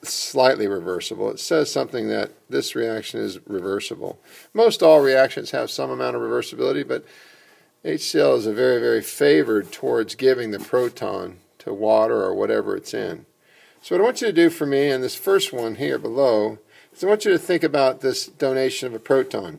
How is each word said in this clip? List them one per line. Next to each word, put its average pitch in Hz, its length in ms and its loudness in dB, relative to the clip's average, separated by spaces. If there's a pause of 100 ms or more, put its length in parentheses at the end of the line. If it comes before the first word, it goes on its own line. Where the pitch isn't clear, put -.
slightly 127 640 0
reversible. 92 640 -6
It - 100 -10
says 156 320 0
something 123 360 -4
that 107 220 -4 (200)
this - 260 -4
reaction 113 420 -6
is 98 300 -8
reversible. 98 720 -8 (340)
Most 226 260 2
all 156 200 8
reactions 135 500 2
have 127 220 -4
some 135 180 -6
amount 127 240 -4
of 120 80 -4
reversibility, 123 640 -2
but - 180 -6 (800)
H 156 180 -4
C - 180 0
L 139 160 4
is 110 100 -2
a 110 60 0
very, 123 260 2
very 117 240 0
favored 120 680 2
towards 117 420 -2
giving 123 380 0
the 98 80 -6
proton 98 760 -4 (220)
to - 140 -8
water 110 480 2
or 95 100 0
whatever 101 440 -2
it's - 180 -10
in. 101 320 -8 (560)
So - 140 -4
what 185 60 4
I - 20 4
want 247 160 0
you 233 80 -2
to 202 40 0
do 165 180 6
for 156 160 -4
me 139 220 2
in 135 120 0
this 127 160 -6
first - 360 0
one 113 240 -6
here 139 220 -2
below 113 600 0 (360)
is - 80 -10
I 185 60 0
want 208 160 2
you 208 80 4
to 170 60 4
think 165 260 0
about 135 380 2
this 131 240 -2
donation 131 600 -2
of 120 80 -8
a 110 60 -10
proton. 107 580 -2